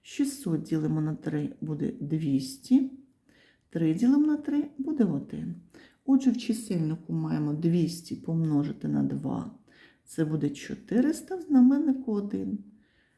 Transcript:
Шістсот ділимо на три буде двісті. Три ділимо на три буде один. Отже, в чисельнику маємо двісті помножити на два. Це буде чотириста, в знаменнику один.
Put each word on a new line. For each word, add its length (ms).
Шістсот 600
ділимо 380
на 140
три 460
буде 400
двісті. 880
Три 240
ділимо 320
на 100
три 420
буде 260
один. 500
Отже, 260
в 60
чисельнику 760
маємо 420
двісті 600
помножити 720
на 140
два. 520
Це 200
буде 260
чотириста, 840
в 60
знаменнику 680
один. 460